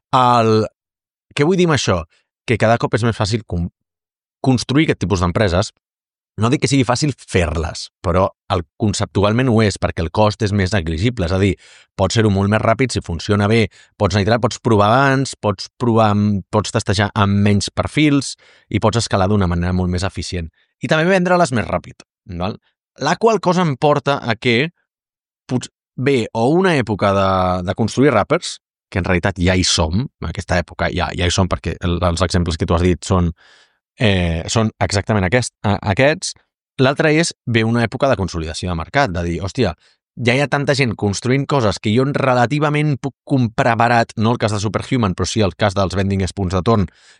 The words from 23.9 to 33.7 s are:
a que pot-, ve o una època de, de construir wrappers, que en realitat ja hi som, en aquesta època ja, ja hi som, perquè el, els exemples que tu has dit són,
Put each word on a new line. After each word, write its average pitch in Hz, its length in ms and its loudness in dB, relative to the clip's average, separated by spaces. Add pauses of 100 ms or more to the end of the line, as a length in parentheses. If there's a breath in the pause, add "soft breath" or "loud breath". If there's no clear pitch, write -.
a 117 160 -4
que 127 320 0 (800)
pot-, 123 180 -4 (320)
ve 127 320 2
o 113 220 0
una 180 240 2
època 104 340 0
de, 98 180 2 (380)
de 95 80 -2
construir 123 380 2
wrappers, 110 420 -2 (340)
que 95 120 -2
en - 20 -2
realitat 92 340 0
ja 92 200 2
hi 90 80 0
som, 87 420 0
en - 220 -10
aquesta - 320 -4
època - 320 -6
ja, 85 180 -2
ja 87 140 -4
hi 87 80 0
som, 95 160 0
perquè 87 340 -4
el, 87 220 -2
els 87 180 0
exemples 85 320 -2
que - 100 -2
tu 90 80 0
has 87 120 2
dit 87 180 0
són, 90 240 2 (720 soft breath)